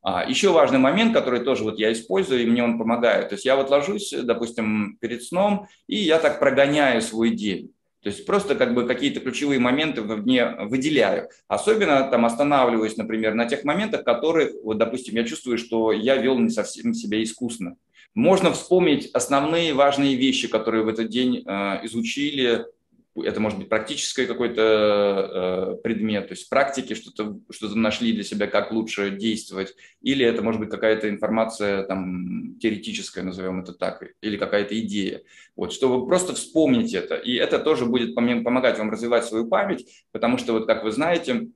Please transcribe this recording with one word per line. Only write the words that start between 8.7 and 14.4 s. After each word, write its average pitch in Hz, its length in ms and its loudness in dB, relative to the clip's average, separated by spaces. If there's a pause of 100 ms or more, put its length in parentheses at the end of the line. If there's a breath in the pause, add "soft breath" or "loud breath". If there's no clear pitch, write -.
бы 120 120 2
какие-то 127 340 0
ключевые 135 400 0
моменты 131 420 2
в 107 200 -4
дне 123 380 2
выделяю. 123 680 0 (200 loud breath)
Особенно 156 600 2
там 117 140 4
останавливаюсь, 117 720 2
например, 110 380 -2
на 117 120 0
тех 135 180 -4
моментах, 180 400 -2
которых, 135 480 2 (120)